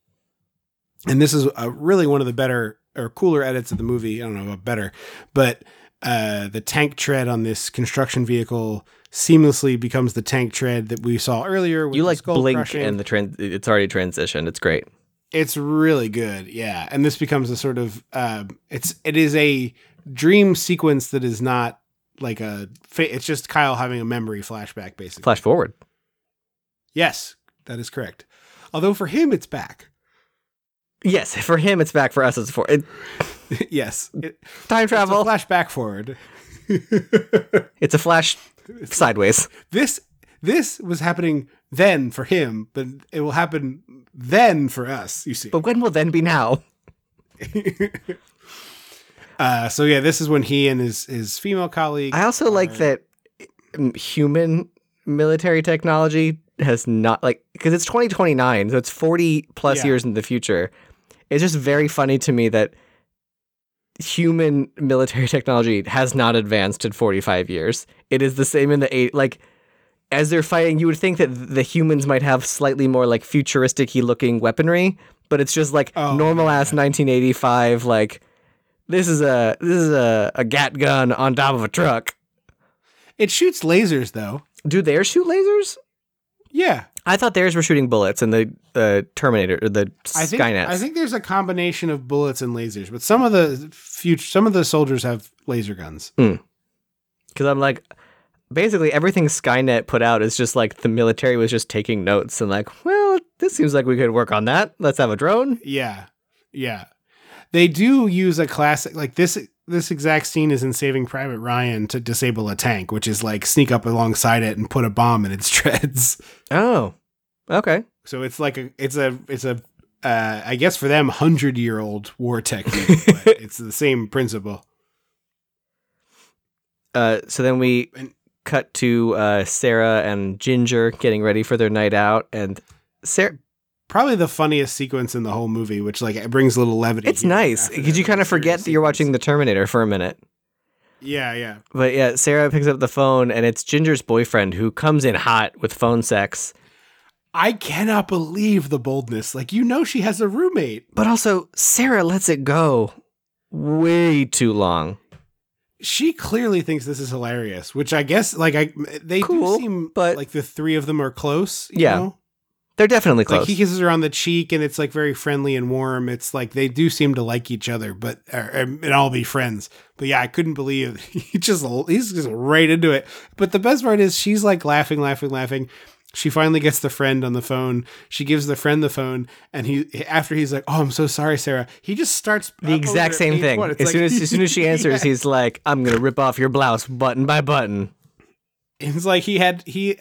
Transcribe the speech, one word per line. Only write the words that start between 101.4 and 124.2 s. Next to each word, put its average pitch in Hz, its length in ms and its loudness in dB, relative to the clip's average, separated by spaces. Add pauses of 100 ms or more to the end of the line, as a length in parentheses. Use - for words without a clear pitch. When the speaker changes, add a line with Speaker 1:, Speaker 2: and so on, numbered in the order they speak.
Speaker 2:
just 117 200 -2
taking 104 340 -2
notes 101 360 0
and, 104 100 0
like, 101 340 -4
"Well, 392 340 2 (200)
this 370 180 -2
seems 151 160 2
like 135 140 2
we 127 100 2
could 120 140 2
work 113 220 0
on 107 140 2
that. 180 320 0
Let's 147 200 0
have 123 120 2
a 104 60 -2
drone." 233 480 0
Speaker 1:
Yeah. 123 420 -6 (460)
Yeah. 117 320 -8 (680)
They 170 140 6
do 220 420 4
use 180 300 2
a 160 80 0
classic, 147 480 0
like, 147 220 -6
this, 190 200 2 (300)
this 170 240 -4
exact 156 380 0
scene 156 240 0
is 123 100 0
in 131 100 0
Saving 135 340 -2
Private 131 340 -8
Ryan 120 480 0
to 127 100 -6
disable 113 500 -2
a 101 60 -4
tank, 104 380 -4
which 107 160 -4
is, 107 160 -2
like, 107 200 -4
sneak 131 280 2
up 113 140 2
alongside 113 580 2
it 104 120 -4
and 107 140 -6
put 127 140 0
a 110 60 0
bomb 113 340 2
in 98 80 -4
its 98 180 -4
<laughs> - 60 2
treads. 139 640 0 (320)
Speaker 2:
Oh, 170 420 0 (560)
okay. 185 320 0 (220)
Speaker 1:
So - 180 -10
it's 127 160 -8
like 139 180 -2
a, 127 220 -12
it's 135 180 -6
a, 131 220 0 (100)
it's 131 160 -8
a, 123 160 -4 (440)
uh, 110 400 -2
I 120 120 -6
guess 170 200 0
for 139 100 -4
them, 143 220 4
hundred-year-old 120 1080 0
war 120 220 -2
technique, - 460 -4 (200)
Speaker 2:
<laughs> - 180 4
Speaker 1:
but 220 160 6
it's 107 180 -16
the 113 140 -10
same 131 340 0
principle. 104 580 -6 (2250)